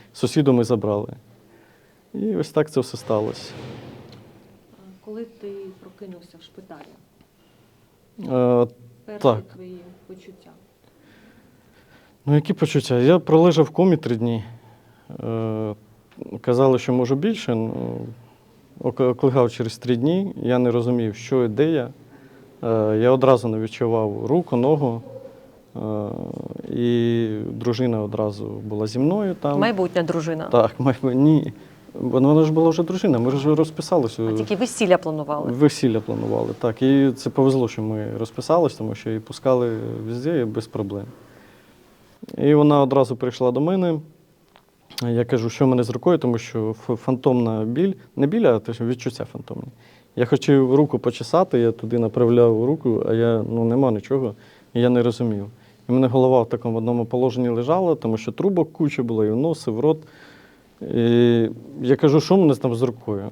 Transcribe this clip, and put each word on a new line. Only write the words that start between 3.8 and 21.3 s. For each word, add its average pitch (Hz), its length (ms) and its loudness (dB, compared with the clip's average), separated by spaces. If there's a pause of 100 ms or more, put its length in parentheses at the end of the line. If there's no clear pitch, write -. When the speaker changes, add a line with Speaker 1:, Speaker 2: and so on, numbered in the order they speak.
Speaker 2:
Коли 220 200 -14
ти 214 240 -18 (320)
прокинувся 185 600 -20
в - 20 -20
шпиталі? - 500 -20 (1300)
Speaker 1:
Е, 123 480 2 (380)
Speaker 2:
Перші - 180 -16
Speaker 1:
так. 117 200 2 (120)
Speaker 2:
твої 185 220 -18 (300)
почуття? - 440 -20 (1800)
Speaker 1:
Ну, 143 80 4
які 151 180 2
почуття? 139 460 0
Я 147 200 6
пролежав 160 460 4
в 127 60 -6
комі 180 260 2
три 120 200 -2
дні. 113 280 -4 (800)
Е, 110 500 -6 (680)
казали, 127 380 4
що 127 140 -4
можу 127 220 0
більше, 180 400 -2
ну, 113 460 -4 (800)
ок-, 127 200 -4
оклигав 127 500 2
через 113 280 -6
три 120 180 -2
дні. 170 460 -2
Я 123 160 0
не 123 120 2
розумів, 120 440 -2
що 127 300 -2